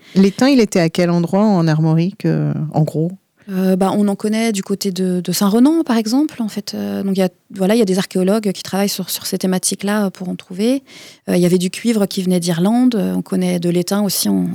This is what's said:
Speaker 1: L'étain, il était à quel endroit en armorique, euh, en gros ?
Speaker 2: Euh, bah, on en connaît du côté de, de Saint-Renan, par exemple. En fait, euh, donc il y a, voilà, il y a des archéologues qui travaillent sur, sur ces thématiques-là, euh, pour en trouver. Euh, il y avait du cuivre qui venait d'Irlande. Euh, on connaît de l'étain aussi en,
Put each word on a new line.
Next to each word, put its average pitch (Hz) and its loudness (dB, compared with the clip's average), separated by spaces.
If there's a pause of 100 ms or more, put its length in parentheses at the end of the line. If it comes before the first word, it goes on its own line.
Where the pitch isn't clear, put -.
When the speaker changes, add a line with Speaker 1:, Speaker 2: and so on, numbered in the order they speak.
(160)
Speaker 1:
L'étain, 196 4
il 277 4
était 202 2
à 160 2
quel 175 0
endroit 175 2
en 180 2
armorique, 160 0
euh, 151 0 (200)
en 156 0
gros ? 160 -4 (380)
Speaker 2:
Euh, 190 0
bah, 185 2
on 208 2
en 196 0
connaît 220 -2
du 196 -6
côté 196 -4
de, 180 -2
de 175 -4
Saint-Renan, 247 4
par 226 0
exemple. 240 -2
En 220 -4
fait, - -10
euh, 202 -6
donc 196 -2
il - 4
y 185 4
a, 185 2 (240)
voilà, 190 2
il 240 4
y - 4
a 214 2
des 185 0
archéologues 190 0
qui - -14
travaillent 202 -2
sur, 190 -6
sur - -8
ces - -4
thématiques-là, 196 -2
euh, 190 -2
pour 180 -10
en 185 -6
trouver. 226 -2 (480)
Euh, 190 2
il 180 4
y 175 4
avait 180 4
du 180 0
cuivre 220 0
qui 190 -4
venait 180 2
d'Irlande. 202 2
Euh, 185 -2
on 180 -2
connaît 180 -2
de 175 -2
l'étain 180 0
aussi 202 -2
en, 190 0